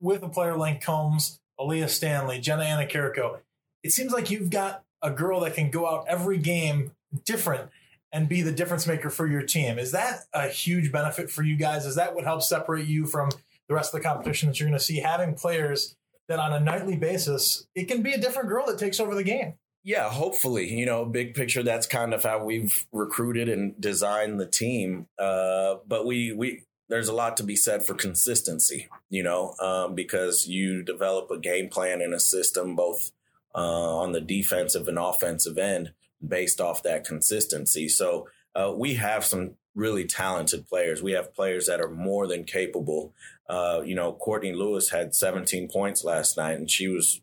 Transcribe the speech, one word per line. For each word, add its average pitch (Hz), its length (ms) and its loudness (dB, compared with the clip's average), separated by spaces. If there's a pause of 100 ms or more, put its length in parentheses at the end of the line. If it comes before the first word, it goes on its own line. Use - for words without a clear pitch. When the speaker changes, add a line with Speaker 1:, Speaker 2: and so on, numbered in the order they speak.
Speaker 1:
with 196 240 2
a 180 40 -6
player 170 280 0
like 156 260 0
Combs, 156 560 0 (220)
Aaliyah 156 280 0
Stanley, 135 520 0
Jenna 151 240 0
Anacarico, 143 720 0 (460)
it 156 80 2
seems 254 200 2
like 240 180 0
you've 196 200 -2
got 196 320 -2 (180)
a 147 120 0
girl 180 280 0
that 160 140 0
can 147 160 0
go 165 160 0
out 160 220 -2
every 180 280 0
game 151 540 2 (340)
different 170 460 -2 (420)
and 156 160 2
be 175 140 2
the 160 80 0
difference 165 380 -2
maker 156 200 0
for 160 200 0
your 143 140 2
team. 131 360 0
Is 127 140 -2
that 240 400 0
a 147 160 0
huge 170 420 0
benefit 151 400 -2
for 151 140 -2
you 151 120 4
guys? 151 300 0
Is 135 80 -2
that 170 220 2
what 165 80 -2
helps 160 240 0
separate 156 400 0
you 151 180 2
from 143 240 0 (380)
the 143 60 0
rest 151 200 0
of 151 60 -4
the 165 80 0
competition 151 400 2
that 135 100 2
you're 151 100 2
gonna 143 120 4
see? 156 180 0
Having 165 360 2
players 151 600 0 (340)
that 160 120 0
on 151 120 2
a 147 60 2
nightly 175 380 2
basis, 151 800 0
it 185 80 -2
can 240 180 0
be 269 100 0
a 269 60 2
different 240 300 0
girl 254 180 0
that 202 120 -2
takes 196 200 0
over 208 160 0
the 196 80 0
game. 202 320 -2 (300)
Speaker 2:
Yeah, 185 260 2
hopefully, 120 680 0
you 120 80 0
know, 117 200 2
big 120 300 -2
picture, 127 280 0
that's 117 240 2
kind 117 260 0
of 107 120 2
how 110 180 2
we've 107 480 0
recruited 117 580 0
and 101 320 -2
designed 104 600 0
the 92 60 -2
team. 101 600 -2 (100)
Uh, 95 600 2 (100)
but 110 180 0
we, 120 280 0
we, 113 320 -4 (240)
there's 113 200 0
a 110 40 0
lot 117 240 0
to 107 80 0
be 104 100 -2
said 104 320 2
for 98 80 -2
consistency, 85 960 0 (220)
you 95 120 0
know, 90 380 0
um, 92 340 0
because 90 540 0
you 92 340 -2
develop 95 480 -2
a 87 80 -4
game 90 300 -2
plan 92 320 -2
and 87 120 -2
a 85 60 -2
system 90 560 2
both, 87 380 0 (420)
uh, 87 40 -6 (380)
on 90 140 0
the 85 100 -2
defensive 90 680 0
and 85 100 -2
offensive 85 580 -2
end 92 360 -2 (340)
based 90 340 0
off 85 220 -2
that 80 240 -2
consistency. 78 840 0
So, 87 380 2 (300)
uh, 98 180 0
we 127 200 -2
have 107 300 0
some 92 300 -2 (220)
really 104 280 0
talented 85 640 -2
players. 85 360 0
We 95 100 -2
have 90 220 -2
players 92 320 0
that 87 140 0
are 82 80 0
more 95 380 -2
than 87 160 -2
capable. 80 720 -2 (340)
Uh, 87 360 0
you 90 100 -4
know, 87 180 0
Courtney 101 400 -2
Lewis 98 380 0
had 85 240 -2
seventeen 92 540 0
points 101 340 0
last 80 340 0
night, 80 220 0
and 78 100 -6
she 95 200 0
was, 87 340 0